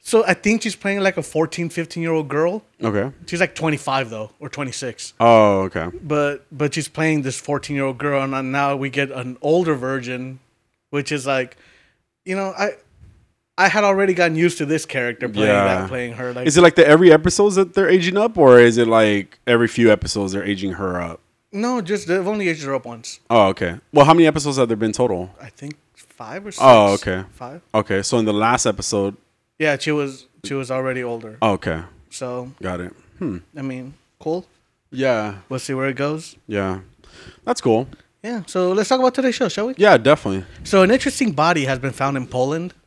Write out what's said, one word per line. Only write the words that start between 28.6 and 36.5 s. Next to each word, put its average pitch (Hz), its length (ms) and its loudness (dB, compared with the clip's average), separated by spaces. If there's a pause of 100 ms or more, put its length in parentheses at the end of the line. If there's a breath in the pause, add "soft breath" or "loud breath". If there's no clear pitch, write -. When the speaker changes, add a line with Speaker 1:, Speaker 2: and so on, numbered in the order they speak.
Speaker 2:
episode 101 500 -4 (440)
Speaker 1:
Yeah, 147 180 -2
she 156 140 -4
was, 139 340 -6 (160)
she - 120 -10
was 131 180 -8
already 131 320 -6
older. 113 360 -12
Speaker 2:
Oh, 110 120 2
okay. 85 300 -6 (280)
Speaker 1:
So 123 400 -10 (100)
Speaker 2:
Got 90 200 -8
it. 90 120 -12 (280)
Hmm. 123 160 -6 (200)
Speaker 1:
I 139 60 -14
mean, 131 320 -12 (240)
cool. 170 280 -8 (440)
Speaker 2:
Yeah. 113 460 -2 (120)
Speaker 1:
We'll 131 120 -8
see 139 140 -8
where 131 140 -4
it 135 60 -6
goes. 147 400 -8 (140)
Speaker 2:
Yeah. 95 320 -4 (640 soft breath)